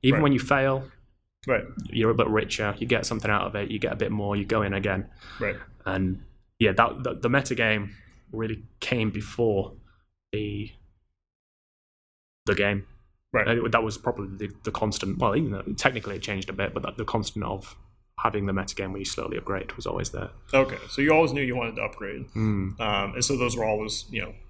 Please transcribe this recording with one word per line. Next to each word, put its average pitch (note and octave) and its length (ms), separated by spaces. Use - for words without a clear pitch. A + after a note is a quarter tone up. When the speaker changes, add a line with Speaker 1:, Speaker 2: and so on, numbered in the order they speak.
Speaker 1:
Even C3+ 160
Speaker 2:
Right. D#3 40
Speaker 1:
when C#3+ 100
you B2 60
fail, C3+ 520
Speaker 2:
Right. A#2+ 160
Speaker 1:
you're A2 240
a A2+ 60
bit A#2 120
richer, G#2+ 500
you A2+ 80
get A#2 200
something G#2+ 260
out G2+ 160
of G#2 80
it, G#2 160
you G#2+ 80
get - 140
a - 20
bit G#2 160
more, G#2 240
you G2+ 80
go G#2+ 200
in G2 100
again. G2 340
Speaker 2:
Right. G2+ 160
Speaker 1:
And F#2+ 400
yeah, G#2 140
that, A#2 320
the, A#2+ 80
the A#2 160
meta C3 260
game G#2+ 400
really A2 300
came A2 300
before G#2 680
the, G#2 380
the G#2 100
game. G2+ 300
Speaker 2:
Right. G#2+ 140
Speaker 1:
Uh, A#2 220
that A2+ 140
was G#2+ 140
probably G2+ 500
the, F#2 60
the A2 80
constant, G2+ 480
well, G#2+ 160
even C#3+ 160
though G2 100
technically A2 380
it E2+ 60
changed F#2+ 280
a F#2+ 40
bit, G2 200
but F#2 100
that, - 140
the A2 80
constant G#2+ 400
of G2+ 300
having G#2 260
the G2 80
meta F#2+ 200
game F#2+ 200
where G2 60
you F#2+ 60
slowly - 320
upgrade - 360
was - 120
always F2+ 260
there. F#2 180
Speaker 2:
Okay, C3+ 240
so - 120
you D3 120
always D#3 200
knew C#3+ 80
you B2 140
wanted A#2 200
to G#2+ 80
upgrade. G#2+ 500
Speaker 1:
Mm. G#2 460
Speaker 2:
Um, G2+ 340
and B2+ 100
so C#3 140
those A#2+ 180
were A2+ 100
always, G#2+ 440
you G#2 120
know - 120